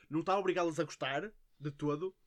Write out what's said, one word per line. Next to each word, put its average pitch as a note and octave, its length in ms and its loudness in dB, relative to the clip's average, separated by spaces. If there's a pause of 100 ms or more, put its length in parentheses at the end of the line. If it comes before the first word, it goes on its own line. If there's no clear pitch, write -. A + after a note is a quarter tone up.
Não D#3 120 0
está F#3 140 2
a G3+ 40 4
obrigá-las F3 400 2
a E3 60 4
gostar C#3+ 460 -2 (280)
de C#3+ 140 -6
todo D3+ 420 -2 (120)